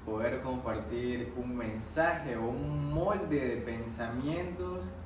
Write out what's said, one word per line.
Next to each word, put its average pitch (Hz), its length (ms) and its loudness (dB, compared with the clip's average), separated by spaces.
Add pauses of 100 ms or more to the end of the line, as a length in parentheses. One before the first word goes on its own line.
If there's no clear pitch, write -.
poder 117 360 0
compartir 120 960 -2
un 123 180 -2
mensaje 127 800 2
o 113 140 0
un 143 440 0
molde 151 600 4
de 107 60 -2
pensamientos 131 1300 -2 (140)